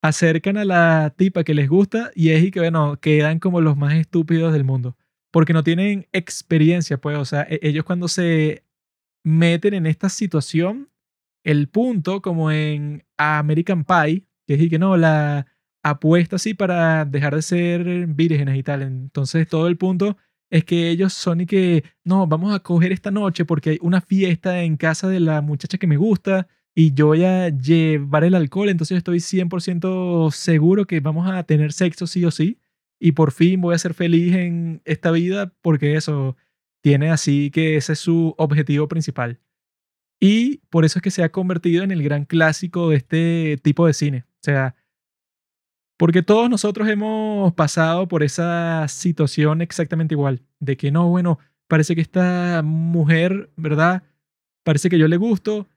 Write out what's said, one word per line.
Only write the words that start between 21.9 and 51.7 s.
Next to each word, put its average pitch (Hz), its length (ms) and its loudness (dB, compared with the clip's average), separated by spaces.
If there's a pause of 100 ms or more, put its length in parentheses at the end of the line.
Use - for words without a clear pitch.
"No, 185 220 2
vamos 165 280 0
a 190 60 -4
coger 180 320 0
esta 185 180 -6
noche 196 360 -2
porque 160 240 -2
hay 156 120 -2
una 180 200 2
fiesta 180 600 -2
en 160 140 -2
casa 160 320 -2
de 190 120 0
la 156 200 2
muchacha 151 380 -6
que 190 80 -2
me 151 100 4
gusta 190 500 0 (300)
y 160 180 4
yo 151 140 4
voy 160 160 4
a 185 260 0
llevar 151 760 0
el 180 100 4
alcohol, 180 340 0
entonces 175 260 -2
yo 180 40 0
estoy 175 220 -2
cien 185 280 -4
por 170 140 -6
ciento 180 680 -2
seguro 175 540 2
que 165 140 -4
vamos 156 300 -4
a 185 140 -6
tener 151 280 0
sexo 180 360 -4
sí 175 160 -2
o 165 80 2
sí 180 260 -2 (420)
y 165 120 4
por 147 200 2
fin 180 280 2
voy 170 140 0
a 170 40 -2
ser 170 160 -6
feliz 170 400 2
en 170 500 -4
esta 160 260 -2
vida", 180 420 -2 (100)
porque 147 340 2
eso, 139 400 -4 (460)
tiene 143 280 4
así 143 400 0
que 160 260 0
ese 151 180 -2
es - 40 -8
su 165 400 0
objetivo 147 500 0
principal. 127 520 -6 (800)
Y 226 380 2 (120)
por 165 160 4
eso 156 120 0
es - 40 -4
que 202 80 -2
se 185 140 -4
ha 160 80 -2
convertido 180 520 -2
en 196 60 -2
el 170 120 -2
gran 147 220 -2
clásico 165 680 0
de 151 60 4
este 160 640 0
tipo 165 240 2
de 156 80 4
cine. 139 340 -4
O - 140 -20
sea, 135 320 -2 (1200)
porque 165 240 4
todos 226 280 2
nosotros 208 380 -2
hemos 214 680 -2
pasado 165 540 0
por 165 140 0
esa 165 640 -2
situación 156 760 0
exactamente 160 520 -4
igual, 139 280 -2 (160)
de 135 180 -4
que 139 140 -4
no, 170 180 2
bueno, 175 300 0 (300)
parece 160 260 2